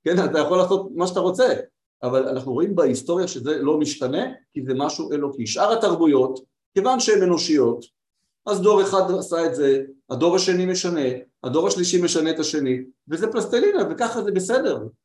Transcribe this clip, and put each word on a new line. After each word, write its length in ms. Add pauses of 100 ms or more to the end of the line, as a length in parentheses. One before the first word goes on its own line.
כן? 200
אתה 140
יכול 180
לעשות 380
מה 120
שאתה 120
רוצה, 340 (500)
אבל 240
אנחנו 260
רואים 220
בהיסטוריה 520
שזה 300
לא 200
משתנה, 480 (280)
כי 120
זה 100
משהו 360
אלוקי. 360
שאר 260
התרבויות, 640 (340)
כיוון 260
שהן 240
אנושיות, 600 (640)
אז 140
דור 200
אחד 380
עשה 260
את 100
זה, 280 (260)
הדור 260
השני 300
משנה, 440 (340)
הדור 240
השלישי 340
משנה 280
את 100
השני, 400 (280)
וזה 240
פלסטלינה, 580
וככה 340
זה 80
בסדר, 560 (180)